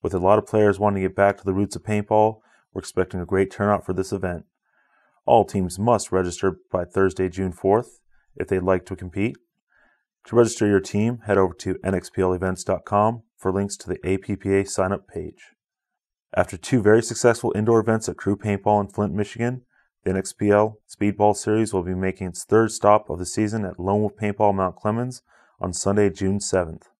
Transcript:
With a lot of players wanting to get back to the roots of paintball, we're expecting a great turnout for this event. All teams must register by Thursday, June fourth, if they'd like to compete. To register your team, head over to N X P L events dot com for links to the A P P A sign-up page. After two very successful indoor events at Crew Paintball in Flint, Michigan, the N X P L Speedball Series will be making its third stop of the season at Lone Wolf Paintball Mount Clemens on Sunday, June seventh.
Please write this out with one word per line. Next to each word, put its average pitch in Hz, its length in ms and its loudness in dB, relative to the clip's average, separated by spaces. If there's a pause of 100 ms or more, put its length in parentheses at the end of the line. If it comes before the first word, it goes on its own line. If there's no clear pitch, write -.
With 98 120 -4
a - 20 0
lot 95 220 6
of - 80 -6
players 104 320 2
wanting 101 240 0
to 95 60 0
get 95 60 -10
back 101 220 2
to - 60 -20
the 95 100 -2
roots 98 220 -2
of 92 80 -12
paintball, 107 560 0 (340)
we're 98 60 -8
expecting 92 420 -6
a 87 40 -8
great 95 260 0
turnout 101 340 -2
for 98 80 -6
this 92 180 -4
event. 90 340 -6 (800)
All 110 180 4
teams 90 320 -4
must 107 340 0
register 92 460 -2 (140)
by 90 140 -2
Thursday, 92 440 0
June 90 220 -4
fourth, 104 480 0 (360)
if - 120 -8
they'd 95 160 0
like 92 240 2
to 98 80 -8
compete. 98 420 -6 (880)
To - 100 -4
register 113 300 4
your 101 140 4
team, 110 480 -2
head 101 100 4
over 92 160 2
to - 300 -6
N 98 100 -2
X 90 160 -4
P 95 140 -2
L 92 100 2
events 92 300 -4
dot 92 200 -4
com 110 380 0 (160)
for 95 160 -2
links 101 240 -4
to - 120 -18
the 90 140 -6
A 95 140 0
P 98 180 -6
P 98 200 -2
A 98 100 2
sign-up 95 420 -4
page. - 440 -14 (840)
After 92 220 -2
two 123 240 0
very 110 220 6
successful 117 520 0
indoor 110 240 2
events 110 300 0
at 85 80 -10
Crew 101 180 -2
Paintball 104 460 0
in 98 60 -4
Flint, - 260 -4
Michigan, 117 480 -4 (420)
the 95 60 -2
N 95 80 0
X - 160 -6
P 104 160 0
L 107 300 4 (100)
Speedball 104 460 0
Series 107 400 -2
will 90 80 0
be 92 100 -4
making 92 320 -4
its 87 180 -10
third 110 280 2
stop 104 360 2
of 87 120 -8
the 90 80 -6
season 107 380 -2
at 87 140 -10
Lone 98 200 0
Wolf 104 200 -2
Paintball 101 360 0
Mount 92 220 -2
Clemens 120 440 -4 (380)
on 92 140 -4
Sunday, 101 360 2
June 98 300 -2
seventh. 87 480 -4 (120)